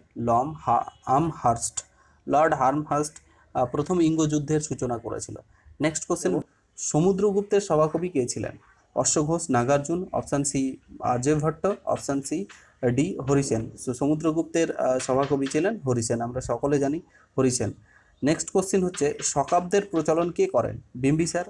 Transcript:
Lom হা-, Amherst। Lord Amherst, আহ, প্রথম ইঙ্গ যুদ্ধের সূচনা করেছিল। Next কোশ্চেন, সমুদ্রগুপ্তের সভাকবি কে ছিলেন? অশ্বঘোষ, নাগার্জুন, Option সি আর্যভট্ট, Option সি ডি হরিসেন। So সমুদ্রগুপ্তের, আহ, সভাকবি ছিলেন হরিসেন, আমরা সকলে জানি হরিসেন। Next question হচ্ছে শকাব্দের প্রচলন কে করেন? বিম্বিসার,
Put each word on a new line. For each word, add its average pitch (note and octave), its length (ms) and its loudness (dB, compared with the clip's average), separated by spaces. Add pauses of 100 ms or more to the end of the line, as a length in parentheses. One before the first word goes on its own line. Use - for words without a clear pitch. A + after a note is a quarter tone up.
(160)
Lom A#2+ 420 0
হা-, - 320 0 (160)
Amherst। - 760 0 (440)
Lord D3+ 260 4
Amherst, D3 600 0 (400)
আহ, B2+ 120 0
প্রথম D#3 340 -2
ইঙ্গ D#3+ 260 2
যুদ্ধের D3+ 340 0
সূচনা B2+ 380 -4
করেছিল। G#2+ 380 -8 (440)
Next D#3 240 -2
কোশ্চেন, E3+ 360 0 (360)
সমুদ্রগুপ্তের G3 840 2
সভাকবি D#3+ 480 2
কে C3 200 0
ছিলেন? - 300 -6 (360)
অশ্বঘোষ, D#3+ 560 0
নাগার্জুন, C#3+ 640 2
Option C#3 320 -2
সি C3+ 320 -2 (240)
আর্যভট্ট, D3 680 0 (180)
Option C#3 380 -2
সি F3 240 -6 (480)
ডি D#3+ 240 0
হরিসেন। C#3 520 0 (160)
So B2 80 -2
সমুদ্রগুপ্তের, D#3 840 0
আহ, C3 220 0
সভাকবি C3+ 480 0
ছিলেন F3+ 340 0
হরিসেন, A#2+ 400 0
আমরা B2 200 -6
সকলে C#3 380 0
জানি C#3 220 0 (380)
হরিসেন। B2+ 340 2 (500)
Next D#3 280 0
question F#3+ 340 2
হচ্ছে D3+ 380 -2
শকাব্দের F3+ 680 0
প্রচলন E3 400 0
কে F#3+ 160 0
করেন? A2+ 340 0 (140)
বিম্বিসার, D#3 560 0